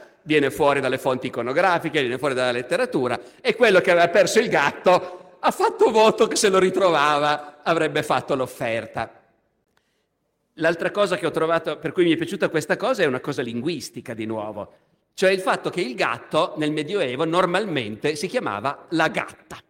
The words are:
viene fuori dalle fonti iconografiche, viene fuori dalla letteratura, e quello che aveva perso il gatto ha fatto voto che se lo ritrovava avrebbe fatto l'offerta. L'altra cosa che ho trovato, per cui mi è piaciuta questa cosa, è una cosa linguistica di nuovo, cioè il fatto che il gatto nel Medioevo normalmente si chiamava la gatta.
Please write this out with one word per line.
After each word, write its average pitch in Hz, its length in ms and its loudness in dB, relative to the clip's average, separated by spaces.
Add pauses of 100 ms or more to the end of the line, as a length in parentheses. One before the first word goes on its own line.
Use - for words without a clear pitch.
(220)
viene 143 300 2
fuori 143 300 2
dalle 131 180 -2
fonti 127 280 -2
iconografiche, 151 720 0
viene 127 200 -2
fuori 139 160 -2
dalla 127 160 0
letteratura, 127 680 -2 (220)
e 233 140 0
quello 202 260 6
che 190 100 2
aveva 170 180 4
perso - 300 2
il 233 100 0
gatto 165 920 0
ha - 120 0
fatto 392 400 2
voto 220 360 4
che - 80 -4
se 214 140 2
lo 190 100 4
ritrovava 151 1040 2
avrebbe 156 400 0
fatto 143 320 0
l'offerta. 117 880 -6 (1400)
L'altra 165 320 0
cosa 190 260 0
che 170 80 -4
ho 151 60 -2
trovato, 160 480 -2
per 156 120 -6
cui 180 140 2
mi 165 80 4
è 151 40 2
piaciuta 170 320 -2
questa 156 280 -2
cosa, 208 260 0
è 156 40 4
una 127 120 -2
cosa 143 220 -6
linguistica 120 720 -6
di 110 120 -8
nuovo, 107 460 -8 (460)
cioè 190 140 4
il 190 80 0
fatto 190 300 -2
che - 100 -6
il 233 160 -4
gatto 160 640 -2
nel 151 140 -2
Medioevo 151 520 -4
normalmente 160 960 -2
si 190 100 -6
chiamava 139 640 -4
la 160 180 2
gatta. - 500 -8 (120)